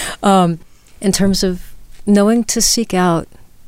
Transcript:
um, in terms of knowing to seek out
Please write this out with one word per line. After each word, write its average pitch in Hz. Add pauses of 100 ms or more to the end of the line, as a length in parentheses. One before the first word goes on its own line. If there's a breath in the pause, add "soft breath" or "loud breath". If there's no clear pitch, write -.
(220 loud breath)
um, 180 (420)
in 190
terms 196
of 185 (340)
knowing 208
to -
seek -
out 180 (400)